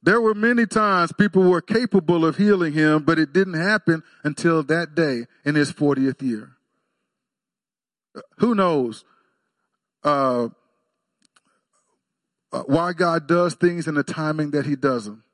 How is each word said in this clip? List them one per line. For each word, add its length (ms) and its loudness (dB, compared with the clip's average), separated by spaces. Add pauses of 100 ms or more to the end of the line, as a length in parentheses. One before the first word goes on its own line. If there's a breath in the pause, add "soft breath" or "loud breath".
There 160 4
were 140 0
many 320 2
times 460 0
people 320 2
were 180 4
capable 640 0
of 120 0
healing 360 2
him, 300 2
but 160 0
it 140 -2
didn't 200 0
happen 500 -2 (200 soft breath)
until 400 0
that 320 -4
day 300 -2 (200)
in 100 -2
his 160 0
fortieth 520 -2
year. 300 -6 (1800)
Who 180 2
knows, 500 0 (1000)
uh, 460 0 (2000)
uh, 140 -8
why 280 0
God 340 -2
does 260 2
things 340 -2
in 60 -6
the 100 0
timing 480 -4
that 140 -2
he 100 -2
does 300 -2
them? 180 -18 (100)